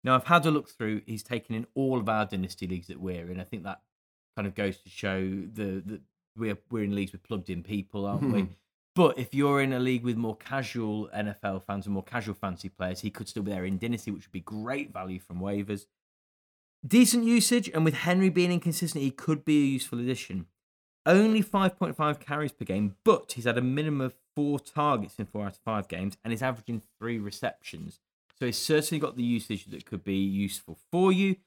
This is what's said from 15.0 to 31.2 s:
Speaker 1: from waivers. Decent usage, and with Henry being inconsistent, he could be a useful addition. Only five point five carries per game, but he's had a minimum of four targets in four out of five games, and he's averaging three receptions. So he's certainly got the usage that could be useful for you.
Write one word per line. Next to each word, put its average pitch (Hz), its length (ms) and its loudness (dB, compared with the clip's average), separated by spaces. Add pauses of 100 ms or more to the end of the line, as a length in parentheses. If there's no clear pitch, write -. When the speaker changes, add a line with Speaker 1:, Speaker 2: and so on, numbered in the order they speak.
Speaker 1:
from 87 220 -10
waivers. 101 440 -4 (1040)
Decent 240 380 8
usage, 240 480 4
and 160 100 2
with 160 100 6
Henry 185 360 4
being 180 240 4
inconsistent, 165 500 -2
he 135 80 2
could 147 320 -2
be 151 140 4
a 143 100 6
useful 127 320 -2
addition. 113 460 -4 (600)
Only 214 360 6
five 190 360 2
point 156 200 -4
five 151 240 0
carries 147 320 -4
per - 100 -12
game, 98 400 0
but - 300 4
he's 120 100 -8
had 117 140 2
a 123 40 2
minimum 143 380 0
of 131 160 -4 (180)
four 143 280 0
targets 143 580 -2
in 107 60 -4
four 104 200 -8
out 98 120 -8
of - 20 -20
five 107 300 -4
games, 95 340 -6
and 117 80 -6
he's 113 100 -4
averaging 120 400 -4 (160)
three 117 220 -6
receptions. - 800 -10 (380)
So - 80 -4
he's 120 120 -2
certainly 156 420 0
got 131 180 -4
the 123 60 -2
usage 117 420 -2
that 87 200 -14
could 95 200 -10
be 98 100 -2
useful 98 640 -2 (120)
for 185 220 4
you. 190 240 2 (120)